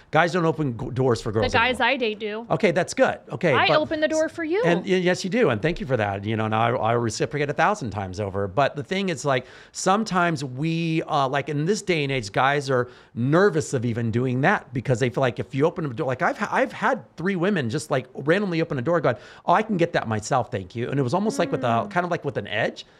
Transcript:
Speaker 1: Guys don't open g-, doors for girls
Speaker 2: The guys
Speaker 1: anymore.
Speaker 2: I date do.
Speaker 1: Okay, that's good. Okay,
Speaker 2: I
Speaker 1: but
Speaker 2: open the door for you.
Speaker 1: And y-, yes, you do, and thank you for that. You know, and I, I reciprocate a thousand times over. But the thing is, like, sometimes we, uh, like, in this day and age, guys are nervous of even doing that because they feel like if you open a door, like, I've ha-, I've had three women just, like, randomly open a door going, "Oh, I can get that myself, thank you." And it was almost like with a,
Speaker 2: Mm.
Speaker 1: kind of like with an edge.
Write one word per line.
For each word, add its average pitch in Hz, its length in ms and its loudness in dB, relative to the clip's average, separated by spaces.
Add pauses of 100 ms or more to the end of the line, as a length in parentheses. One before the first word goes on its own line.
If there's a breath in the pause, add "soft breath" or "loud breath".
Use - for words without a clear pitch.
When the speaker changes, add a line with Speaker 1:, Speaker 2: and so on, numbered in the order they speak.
(100)
Speaker 1:
Guys 160 220 4
don't 175 120 2
open 156 320 0
g-, 135 140 -6
doors 127 320 2
for 117 80 -4
girls 107 220 0
Speaker 2:
The 254 40 2
guys 240 240 2
Speaker 1:
anymore. 240 120 4
Speaker 2:
I 285 40 0
date 214 220 -4
do. 220 320 -8
Speaker 1:
Okay, 165 220 4
that's 165 200 0
good. 247 280 4 (100)
Okay, 160 240 2
Speaker 2:
I 339 140 4
Speaker 1:
but 302 100 6
Speaker 2:
open 311 220 -2
the 311 80 2
door 311 200 2
for 330 140 -8
you. 330 240 0
Speaker 1:
And 170 180 4
y-, 185 120 2
yes, 180 260 0
you 190 80 -4
do, 208 200 4
and 110 120 0
thank 165 180 -2
you 151 60 -8
for 127 100 0
that. 101 280 0
You 110 120 0
know, 110 80 0
and 107 100 0
I, 117 160 2
I 117 240 0
reciprocate 135 540 -2
a 147 60 -4
thousand 165 360 0
times 92 280 -6
over. 101 300 -2
But 131 260 0
the 147 80 -8
thing 190 280 -4
is, 147 140 -6
like, 131 220 0 (240 loud breath)
sometimes 180 720 0
we, 160 600 -2
uh, 143 240 0
like, 139 200 -2
in 147 180 -2
this 202 160 0
day 160 200 0
and 139 80 -2
age, 120 220 -4
guys 139 360 2
are 123 200 2 (260 loud breath)
nervous 156 600 2
of 120 100 0
even 117 260 -2
doing 123 300 0
that 180 340 0
because 127 240 0
they 127 100 2
feel 139 120 -2
like 123 180 0
if 117 160 -8
you 139 120 2
open 170 200 -2
a - 20 -4
door, 127 200 -6
like, 127 120 -4
I've 214 160 0
ha-, 214 140 -4
I've 233 220 0
had 214 320 -2 (120)
three 185 200 -2
women 165 340 0
just, 147 220 -4
like, 135 220 -2
randomly 165 460 0
open 160 180 -2
a 120 40 -4
door 165 180 2
going, 135 160 2 (300 loud breath)
"Oh, 170 60 4
I 202 100 6
can 220 140 -2
get 170 160 2
that 151 160 -2
myself, 117 420 -2
thank 95 240 -8
you." 120 160 -4
And 135 80 -2
it 143 60 2
was 120 100 0
almost 208 240 0
like 175 140 0
with 131 100 -2
a, 127 40 -2 (180)
Speaker 2:
Mm. 104 80 -10
Speaker 1:
kind 180 120 0
of 175 60 -4
like 170 140 -4
with 139 140 -4
an 101 100 -8
edge. 113 360 -2 (160 soft breath)